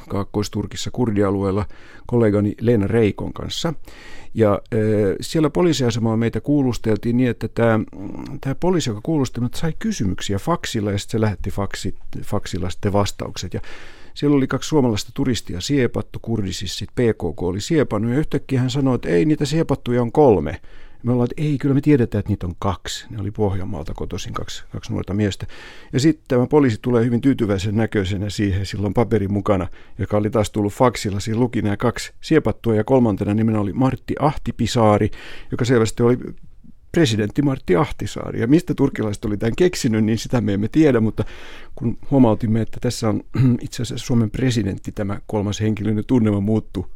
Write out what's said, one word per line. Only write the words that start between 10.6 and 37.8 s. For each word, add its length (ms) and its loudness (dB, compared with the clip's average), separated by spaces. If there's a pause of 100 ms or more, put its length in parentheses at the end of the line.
ja 60 0
sit 120 -8
se 100 0
lähetti 300 0
faksit, 460 -4 (260)
faksilla 480 -4
sitten 220 -2
vastaukset. 600 -2
Ja 60 -4 (540)
siellä 220 2
oli 100 2
kaksi 220 -4
suomalaista 460 2
turistia 460 -2
siepattu, 600 -2
kurdi 300 -4
siis 260 -8
sit 160 -8
P 40 -6
K 380 0
K 60 -6
oli 180 -2
siepannut 520 0
ja 60 2
yhtäkkiä 420 -2
hän 100 0
sanoi, 240 2
että 140 -2
ei 160 4
niitä 200 2
siepattuja 580 0
on 100 -2
kolme. 480 4 (420)
Me 100 0
ollaan, 180 2
että 120 -6
ei, 160 0
kyllä 160 0
me 60 4
tiedetään, 400 4
että 100 -2
niitä 160 -2
on 120 -4
kaksi. 520 -4
Ne 100 -8
oli 100 -6
Pohjanmaalta 640 -2
kotoisin 380 -6
kaksi, 400 -8
kaksi 200 -8
nuorta 220 -4
miestä. 320 0 (460)
Ja 80 2
sitten 280 2
tämä 180 4
poliisi 360 4
tulee 220 2
hyvin 160 0
tyytyväisen 560 0
näköisenä 540 0
siihen, 360 0
sillä 200 -4
on 80 -2
paperi 340 2
mukana, 400 0 (300)
joka 180 -2
oli 140 0
taas 200 0
tullut 220 0
faksilla. 480 2
Siinä 200 -2
luki 220 0
nämä 140 0
kaksi 440 -2
siepattua 540 2
ja 100 2
kolmantena 500 2
nimenä 260 2
oli 120 -2
Martti 460 0
Ahtipisaari, 920 2 (400)
joka 140 -2
selvästi 380 2
oli 160 4 (760)
presidentti 500 2
Martti 340 0
Ahtisaari. 640 -4